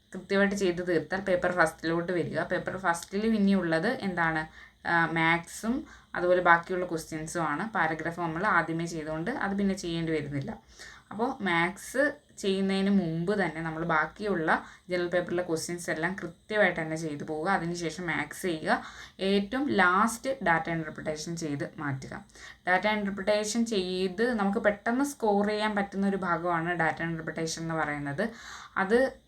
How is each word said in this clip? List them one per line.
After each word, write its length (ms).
കൃത്യമായിട്ട് 500
ചെയ്ത് 260
തീർത്താൽ 400
പേപ്പർ 300
ഫസ്റ്റിലോട്ട് 600
വരിക. 200
പേപ്പർ 320
ഫസ്റ്റിൽ 380
ഇനിയുള്ളത് 500
എന്താണ്? 360
ആ, 20
മാത്സും 580
അതുപോലെ 320
ബാക്കിയുള്ള 420
ക്വസ്റ്റ്യൻസും 500
ആണ്. 120
പാരഗ്രാഫ് 520
നമ്മൾ 180
ആദ്യമേ 360
ചെയ്തുകൊണ്ട് 380
അത് 140
പിന്നെ 220
ചെയ്യേണ്ടി 340
വരുന്നില്ല. 360
അപ്പോൾ 180
മാത്സ് 560
ചെയ്യുന്നതിന് 580
മുമ്പ് 320
തന്നെ 240
നമ്മൾ 160
ബാക്കിയുള്ള 560
ജനറൽ 240
പേപ്പറിലെ 360
ക്വസ്റ്റ്യൻസ് 460
എല്ലാം 260
കൃത്യമായിട്ട് 600
തന്നെ 240
ചെയ്തു 260
പോവുക. 260
അതിനുശേഷം 540
മാത്സ് 400
ചെയ്യുക. 280
ഏറ്റവും 360
ലാസ്റ്റ് 500
ഡാറ്റ 300
ഇന്റർപ്രിട്ടേഷൻ 680
ചെയ്ത് 220
മാറ്റുക. 400
ഡാറ്റ 200
ഇന്റർപ്രിട്ടേഷൻ 600
ചെയ്ത് 500
നമുക്ക് 300
പെട്ടെന്ന് 440
സ്കോർ 400
ചെയ്യാൻ 280
പറ്റുന്ന 320
ഒരു 140
ഭാഗമാണ് 540
ഡാറ്റ 200
ഇന്റർപ്രിട്ടേഷൻ 560
എന്ന് 160
പറയുന്നത്. 420
അത് 220